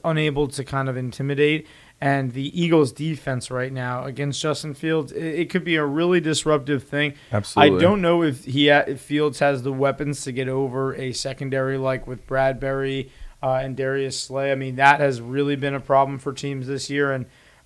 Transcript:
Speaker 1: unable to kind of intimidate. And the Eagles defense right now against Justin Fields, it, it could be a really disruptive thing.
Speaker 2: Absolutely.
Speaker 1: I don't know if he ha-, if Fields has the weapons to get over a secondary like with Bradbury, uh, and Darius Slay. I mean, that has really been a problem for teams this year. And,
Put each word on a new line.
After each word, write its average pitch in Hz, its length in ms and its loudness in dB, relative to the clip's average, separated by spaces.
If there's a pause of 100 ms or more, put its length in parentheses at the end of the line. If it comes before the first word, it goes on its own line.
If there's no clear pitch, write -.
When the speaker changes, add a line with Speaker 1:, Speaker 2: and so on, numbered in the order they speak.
Speaker 1:
unable 151 460 0
to 135 160 -8
kind 135 240 -2
of 123 80 -4
intimidate. 143 680 0 (360)
And 139 320 0
the 139 260 -6
Eagles 160 320 4
defense 143 580 -6
right 127 220 -4
now 127 340 -6
against 139 360 -4
Justin 151 320 -4
Fields, 160 400 -2
it, 160 100 -4
it 160 260 -2
could 180 140 -2
be 165 140 0
a 151 80 2
really 170 340 2
disruptive 147 640 0
thing. 147 300 -2 (180)
Speaker 2:
Absolutely. 147 460 4
Speaker 1:
I - 40 4
don't 190 200 4
know 170 220 4
if 139 200 0
he 139 240 2
ha-, 143 200 6
if 131 120 -4
Fields 147 400 0
has 139 240 2
the 139 80 -4
weapons 139 520 -2
to 131 100 -8
get 131 160 -4
over 131 460 -2
a 131 180 -6
secondary 135 640 -4
like 131 300 -4
with 127 200 -12
Bradbury, 135 840 -2 (320)
uh, 131 220 0
and 131 140 -6
Darius 135 420 -2
Slay. 135 320 -4
I 135 40 2
mean, 131 200 -4
that 139 240 8
has 135 220 0
really 139 340 -2
been 139 200 -4
a 135 40 -6
problem 135 400 2
for 135 140 -8
teams 135 340 -8
this 135 220 -6
year. 139 240 0
And, 127 120 -6 (400)